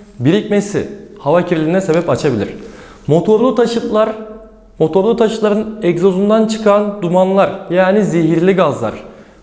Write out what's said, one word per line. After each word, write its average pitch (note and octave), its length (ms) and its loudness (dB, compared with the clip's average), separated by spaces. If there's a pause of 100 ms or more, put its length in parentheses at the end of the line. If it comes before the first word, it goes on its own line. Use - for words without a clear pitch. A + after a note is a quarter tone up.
(180)
birikmesi F#3 680 0 (300)
hava E3+ 260 0
kirliliğine E3+ 360 0
sebep D#3+ 300 0
açabilir. A#2+ 380 -2 (580)
Motorlu G#3+ 480 2
taşıtlar, A3+ 540 0 (720)
motorlu F#3+ 380 2
taşıtların G#3+ 640 0
egzozundan G3 640 2
çıkan G3+ 560 0
dumanlar F#3 480 2 (200)
yani F#3 340 2
zehirli E3 520 2
gazlar A#2 360 0 (500)